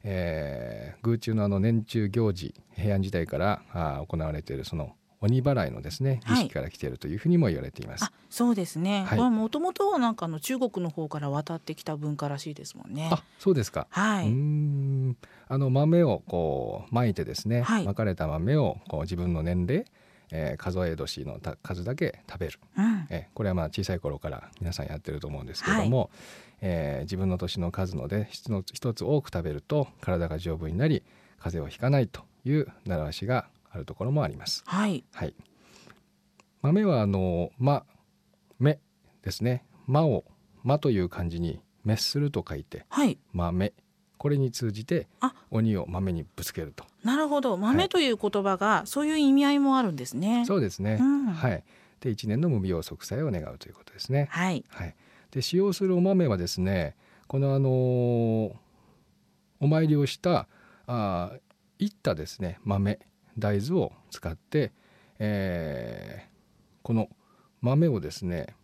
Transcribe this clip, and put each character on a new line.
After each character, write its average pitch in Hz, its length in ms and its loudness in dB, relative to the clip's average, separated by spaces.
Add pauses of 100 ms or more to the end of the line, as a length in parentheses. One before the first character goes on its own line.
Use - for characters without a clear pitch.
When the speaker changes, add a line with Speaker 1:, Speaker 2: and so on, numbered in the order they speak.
Speaker 1:
え 73 1000 -4
ー、 117 40 -2
宮 117 120 2
中 117 160 -2
の 107 100 2
あ 101 40 2
の、 98 120 2
年 113 240 2
中 107 240 0
行 107 240 2
事、 90 220 -8 (180)
平 101 220 0
安 98 80 2
時 95 100 -2
代 85 140 0
か - 100 -6
ら、 98 260 0 (120)
あ 73 280 -2
ー、 - 40 -10
行 - 100 -6
わ 78 160 -2
れ 76 80 -6
て - 140 -10
い - 20 -6
る 65 80 -8
そ - 120 -8
の - 180 -8 (300)
鬼 123 180 4
払 123 260 2
い - 20 -4
の 58 100 -10
で - 100 -8
す - 120 -6
ね、 131 220 0
Speaker 2:
は 240 100 2
い。 - 20 4
Speaker 1:
儀 240 80 4
式 - 80 -6
か 69 80 -4
ら - 100 -8
来 - 60 -20
て - 100 -6
い 65 40 -4
る 64 80 -12
と - 100 -8
い 78 60 -4
う 107 40 -6
ふ - 80 -4
う - 40 4
に 175 80 6
も 151 80 4
言 82 100 2
わ 65 60 -6
れ 65 80 -8
て - 120 -12
い 110 40 -8
ま - 100 -12
す。 214 80 -4
Speaker 2:
あ、 - 80 -10 (160)
そ 240 220 0
う 226 40 2
で 185 120 -2
す - 120 -8
ね。 190 280 0
Speaker 1:
は - 0 -
い。 - 20 -8
Speaker 2:
こ - 80 0
れ 226 60 4
は 247 80 4
も 220 180 2
と 302 100 -4
も 359 140 0
と 392 260 2
な 240 120 2
ん 226 40 -4
か 170 120 -6
あ - 20 -4
の 156 100 -6
中 254 200 -4
国 220 260 0
の 165 60 -2
方 156 180 -4
か 151 100 -6
ら 143 120 -2
渡 151 240 -2
っ 165 60 -8
て 160 140 -10
き - 80 -14
た 151 140 -6
文 147 200 -4
化 147 120 -4
ら 143 100 -4
し 151 120 -10
い 147 40 -10
で 147 120 -16
す - 100 -16
も - 100 -18
ん - 60 -12
ね。 156 180 -6
Speaker 1:
あ、 160 120 0 (160)
そ 190 140 4
う - 20 6
で 117 100 4
す - 80 -6
か。 - 180 -4
Speaker 2:
は 202 320 2
い。 - 40 2
Speaker 1:
う - 20 4
ー 110 40 4
ん。 139 840 0 (320)
あ 135 80 -2
の 135 140 2
豆 156 340 6
を 110 220 4
こ 67 640 -2
う 110 40 -2
ま 120 120 4
い 101 80 2
て 82 100 -2
で - 100 -6
す - 140 -4
ね、 120 140 2
Speaker 2:
は 214 180 2
い。 165 40 -2
Speaker 1:
ま 98 100 0
か 110 100 0
れ 95 100 2
た 80 140 0
豆 85 280 2
を 123 300 2
こ - 120 -4
う - 40 -2
自 90 140 -4
分 87 160 0
の 80 100 0
年 87 240 2
齢、 175 200 0 (440)
え 80 240 -4
ー、 - 40 -8
数 92 280 -2
え 82 80 -2
年 71 300 -8
の 71 160 -10
た-、 - 220 -8
数 90 220 -8
だ 123 100 -4
け - 260 -4 (100)
食 85 100 -12
べ 82 80 -4
る。 - 100 -12 (180)
Speaker 2:
う 190 60 0
ん。 208 260 0
Speaker 1:
え 85 240 -8
ー、 - 20 -20
こ 110 100 -4
れ 98 40 2
は 92 60 0
ま 87 100 0
あ - 20 -2
小 98 160 -4
さ 95 120 -2
い 82 60 -4
頃 73 180 -6
か - 100 -8
ら - 220 -10 (100)
皆 87 140 -4
さ - 80 -6
ん - 60 -8
や 78 80 -8
っ 73 40 -10
て 76 100 -10
る 73 100 -6
と 73 60 -10
思 73 140 -8
う 65 40 -12
ん - 20 -12
で - 80 -12
す - 100 -10
け - 60 -2
ど 208 160 2
も、 123 140 4
Speaker 2:
は - 60 0
い。 - 20 -18 (520)
Speaker 1:
え 80 380 -2
ー、 69 40 -6
自 92 140 -6
分 95 140 0
の 90 80 0
年 90 220 -4
の 87 100 0
数 92 260 -4
の 67 120 -6
で、 104 220 -2
一 101 320 -6
つ、 - 120 -14
一 120 200 -4
つ - 100 -8
多 139 180 2
く - 60 -16
食 85 140 -4
べ 80 100 -4
る 71 100 -6
と 147 260 0 (120)
体 85 280 0
が 78 100 -4
丈 85 160 -4
夫 80 140 -6
に 85 80 -4
な 135 120 2
り、 147 140 2 (360)
風 85 200 -4
邪 73 60 -4
を 67 40 -8
ひ - 100 -14
か 127 120 0
な 139 100 6
い 113 80 2
と - 140 -14 (220)
い 135 100 0
う 156 140 0 (180)
習 85 160 -2
わ 73 100 -4
し - 140 -8
が 123 220 -2 (220)
あ - 60 -16
る 76 80 -8
と - 100 -14
こ 98 100 -6
ろ 127 80 -2
も 147 100 2
あ - 60 0
り - 80 -8
ま - 100 -12
す。 - 200 -6
Speaker 2:
は 208 220 0
い。 175 240 -4
Speaker 1:
は - 140 -6
い。 - 80 -8 (1300)
豆 190 240 4
は 131 160 4
あ 104 40 4
の、 92 520 2
ま、 135 260 2 (760)
め 147 200 4 (440)
で 95 80 -4
す - 140 -6
ね。 123 200 0 (220)
ま 147 180 4
を、 120 200 2 (380)
ま 139 160 4
と 147 120 2
い 104 100 4
う 90 100 0
漢 87 180 -4
字 85 100 -4
に 85 220 -2 (220)
滅 107 180 2
す - 180 -2
る 147 120 0
と 101 180 -4
書 80 60 -6
い 71 100 -8
て、 - 240 -14
Speaker 2:
は 285 160 2
い。 - 140 2 (160)
Speaker 1:
豆。 87 400 0 (420)
こ 147 140 -2
れ 143 80 2
に 131 120 2
通 113 220 -4
じ 110 140 -8
て、 175 200 -2 (140)
Speaker 2:
あ。 254 140 0 (160)
Speaker 1:
鬼 110 260 2
を 90 100 -2
豆 90 280 -2
に 82 100 -4 (100)
ぶ - 100 -10
つ - 100 -8
け 85 80 -6
る 78 120 -10
と。 - 120 -18 (160)
Speaker 2:
な 247 140 0
る 302 120 0
ほ 285 140 0
ど。 247 100 0
Speaker 1:
は 180 60 -2
い。 - 20 -6
Speaker 2:
豆 294 280 2
と 370 100 2
い 277 120 4
う 220 60 2
言 202 260 0
葉 190 140 2
が 202 300 2
そ 285 160 -2
う 294 40 2
い 311 60 0
う 311 60 2
意 277 140 6
味 277 120 6
合 277 80 4
い 285 60 4
も 269 180 4
あ 254 60 4
る 190 100 0
ん 143 40 -4
で 127 100 -6
す - 100 -8
ね。 226 300 2
Speaker 1:
そ 202 80 0
う 175 80 4
で 98 80 2
す - 80 -12
ね。 107 200 2
Speaker 2:
う 247 60 4
ん。 277 220 2
Speaker 1:
は 160 240 0
い。 85 120 -2 (380)
で、 135 80 -4
一 110 180 -4
年 110 140 2
の 170 80 2
無 104 180 2
病 85 160 0
息 - 220 -12
災 127 180 -4
を 147 80 0
願 87 120 -2 (100)
う - 60 -16
と - 100 -16
い - 40 -20
う - 20 -20
こ - 100 -20
と - 80 -20
で - 60 -20
す - 120 -10
ね。 143 200 2
Speaker 2:
は 180 200 0
い。 151 200 -4
Speaker 1:
は 90 160 -8
い。 - 80 -12 (380)
で、 127 100 -2
使 - 140 -2
用 196 160 4
す 196 120 -2
る 185 120 2
お 175 40 4
豆 185 280 6
は 101 80 4
で 87 100 -2
す - 140 -4
ね、 90 340 2 (320)
こ 135 140 -2
の 139 160 2
あ - 20 4
の 135 100 4
ー、 120 840 2 (1080)
お 139 80 2
参 160 220 6
り 151 80 6
を 143 100 4
し - 140 -8
た、 175 260 2 (400)
あ 98 460 -2 (480)
ー、 196 40 2
い 208 40 -2
っ - 20 -2
た - 240 -2
で 76 120 -6
す - 140 -16
ね、 90 220 -6
豆、 98 380 0 (360)
大 104 240 0
豆 156 200 0
を - 120 -2 (180)
使 - 200 -8
っ 80 60 -8
て、 - 360 -2 (460)
え 78 1040 -4
ー、 - 60 -20 (540)
こ 117 120 -2
の 110 140 0 (540)
豆 143 260 4
を 117 100 0
で 76 140 -6
す - 120 -10
ね 87 400 -4